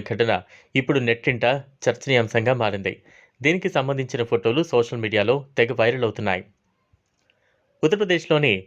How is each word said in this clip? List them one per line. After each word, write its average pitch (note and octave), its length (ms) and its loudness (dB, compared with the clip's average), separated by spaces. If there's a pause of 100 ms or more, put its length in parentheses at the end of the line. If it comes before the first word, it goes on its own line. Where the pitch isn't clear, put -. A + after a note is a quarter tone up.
(100)
ఘటన A2 220 -2 (480)
ఇప్పుడు C#3 180 0 (120)
నెట్టింట A#2+ 340 -2 (400)
చర్చనీయాంశంగా B2 800 0
మారింది. G2 320 -2 (480)
దీనికి F3+ 240 0 (100)
సంబంధించిన C3+ 540 -2
ఫోటోలు B2+ 300 0 (100)
సోషల్ A#2 340 0
మీడియాలో G#2+ 320 2 (200)
తెగ A#2+ 140 2 (100)
వైరల్ B2 260 2
అవుతున్నాయి. G2 360 -4 (1400)
ఉత్తరప్రదేశ్లోని D#3 720 2 (100)